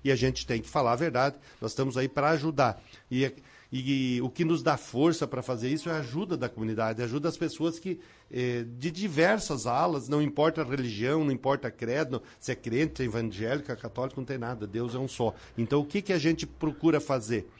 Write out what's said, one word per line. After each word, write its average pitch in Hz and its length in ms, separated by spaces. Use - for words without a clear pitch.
e 139 80
a - 20
gente 127 320
tem 117 160
que - 60
falar 123 240
a 123 40
verdade. 135 380
Nós 113 120
estamos 135 240
aí 131 120
pra 143 220
ajudar. 143 500
E, 127 140
e, 131 440
e 120 60
o 127 80
que 170 140
nos 160 180
dá 147 140
força 156 500
pra 127 160
fazer 120 260
isso 156 200
é 170 40
a 160 60
ajuda 156 380
da 127 120
comunidade, 110 540
ajuda 135 260
as 160 80
pessoas 160 440
que, 180 180
eh, 123 340
de 156 140
diversas 175 720
alas, 135 420
não 147 140
importa 151 400
a - 20
religião, 127 600
não 139 80
importa 135 340
a 110 60
credo, 127 500
se - 140
é - 20
crente, 143 440
se 135 40
é 127 40
evangélica, 117 680
católico, 123 460
não 127 40
tem 131 140
nada, 117 260
Deus 113 300
é 127 40
um 131 100
só. 113 260
Então, 120 220
o 147 40
que 170 160
que 190 120
a 180 60
gente 160 280
procura 156 540
fazer? 113 480